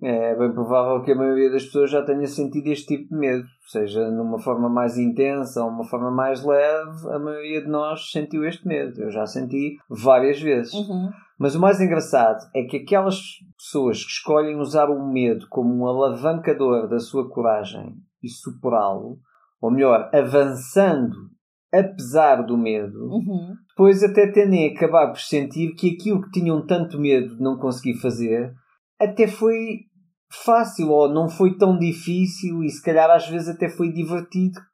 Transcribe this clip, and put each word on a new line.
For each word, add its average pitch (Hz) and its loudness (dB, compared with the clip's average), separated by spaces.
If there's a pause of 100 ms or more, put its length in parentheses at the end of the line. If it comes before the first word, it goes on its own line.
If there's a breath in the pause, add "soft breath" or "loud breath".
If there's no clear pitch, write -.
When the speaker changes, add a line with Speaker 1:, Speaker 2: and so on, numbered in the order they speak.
Speaker 1:
é 117 0
bem 120 0
provável 123 0
que 139 2
a - -4
maioria 131 2
das 131 -2
pessoas 143 0
já 143 0
tenha 143 -2
sentido 143 -4
este - -4
tipo - -12
de 156 -8
medo, 127 -2 (260)
seja 110 -2
numa 113 -4
forma 120 -2
mais 120 -2
intensa 123 -2
ou 117 -4
uma 117 -8
forma 123 -4
mais 131 -2
leve, 156 0
a 147 -4
maioria 151 -8
de 143 -8
nós 151 -4
sentiu 151 -4
este 170 -6
medo. 139 -6
Eu 107 -6
já 107 -6
senti 135 -6 (120)
várias 131 4
vezes. 127 0
Speaker 2:
Uhum. 196 -4 (300 loud breath)
Speaker 1:
Mas 139 0
o 170 0
mais 196 6
engraçado 151 2 (120)
é 131 -2
que 123 -8
aquelas 190 0 (360)
pessoas 127 -2
que - -16
escolhem 151 0
usar 143 0
o 139 -4
medo 123 0
como 123 0
um 123 -2
alavancador 135 0
da 117 -2
sua 123 -6
coragem 107 -4 (260)
e 120 -12
superá-lo, 117 -4 (440)
ou 117 -2
melhor, 123 4
avançando 139 2 (420)
apesar 147 4
do 117 -4
medo, 107 -2 (100)
Speaker 2:
Uhum. 185 -6 (140)
Speaker 1:
depois 196 6
até 202 6
tendem 185 4
a 147 -10
acabar 160 4
por - -8
sentir 156 -4
que 175 0
aquilo 202 -2
que - -10
tinham 165 0
tanto 170 -2
medo 127 0
de 117 -8
não 135 -2
conseguir 127 -4
fazer, 117 -4 (480 soft breath)
até 208 2
foi 226 -2 (680)
fácil 196 2
ou 147 6
não 160 0
foi 185 2
tão 185 4
difícil 175 -2
e 151 -2
se - -12
calhar 160 4
às 165 6
vezes 165 -6
até 170 -4
foi 170 -4
divertido 175 -4 (140)